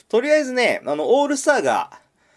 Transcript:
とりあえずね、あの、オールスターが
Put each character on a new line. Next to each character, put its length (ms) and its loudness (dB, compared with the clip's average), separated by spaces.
と 100 0
り 100 -2
あ 60 4
え 80 2
ず 80 -10
ね、 340 0
あ 100 -2
の、 220 2
オ 60 4
ー 60 -2
ル 80 -4
ス 80 -8
タ 80 4
ー 80 0
が 400 -2